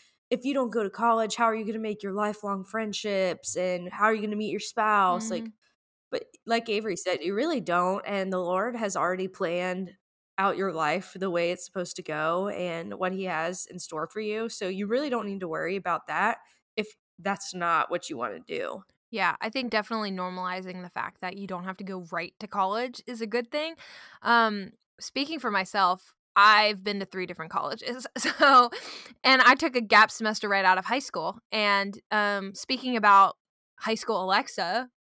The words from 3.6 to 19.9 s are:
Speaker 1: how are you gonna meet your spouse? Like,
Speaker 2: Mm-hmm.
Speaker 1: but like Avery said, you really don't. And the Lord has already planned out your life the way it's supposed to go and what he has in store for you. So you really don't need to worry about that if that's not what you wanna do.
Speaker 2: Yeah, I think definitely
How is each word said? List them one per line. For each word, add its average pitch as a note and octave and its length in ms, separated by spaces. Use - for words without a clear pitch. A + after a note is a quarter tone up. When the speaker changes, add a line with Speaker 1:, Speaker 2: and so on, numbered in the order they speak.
Speaker 1:
how G3+ 120
are A3 100
you G#3+ 80
gonna G#3 140
meet G#3+ 140
your G#3 100
spouse? G#3+ 680
Like, G3+ 140
Speaker 2:
Mm-hmm. A3+ 80
Speaker 1:
but - 140
like A#3 220
Avery G#3+ 280
said, F3 260
you F#3 120
really C#4 260
don't. F3+ 460
And F#3+ 260
the F#3 60
Lord F#3 380
has G3+ 200
already F#3 320
planned F3+ 680
out F#3+ 180
your F#3+ 160
life D#3+ 460
the F#3+ 120
way E3+ 200
it's F3 140
supposed F3+ 320
to F#3 60
go E3 460
and F3+ 460
what F#3 180
he F#3+ 120
has F3 420
in F3+ 120
store D#3+ 300
for G#3+ 120
you. A3 280
So G#3 200
you G3 180
really C4 240
don't A3+ 160
need G3 140
to F#3 80
worry D#3+ 280
about F3 320
that F#3 300
if G#3+ 120
that's G3 360
not E3+ 360
what E3+ 200
you D3+ 60
wanna A2 240
do. E2 420
Speaker 2:
Yeah, F#3+ 320
I A3 80
think B3 200
definitely G#3+ 400